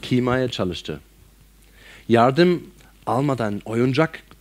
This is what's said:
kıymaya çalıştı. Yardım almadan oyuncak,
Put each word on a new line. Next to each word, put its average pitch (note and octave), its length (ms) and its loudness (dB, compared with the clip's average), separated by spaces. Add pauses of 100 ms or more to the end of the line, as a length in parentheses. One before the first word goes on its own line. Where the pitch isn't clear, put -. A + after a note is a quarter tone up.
kıymaya B2+ 400 0
çalıştı. E2+ 520 -6 (1080)
Yardım C3+ 540 4 (440)
almadan A#2 580 -2
oyuncak, B2+ 580 0 (180)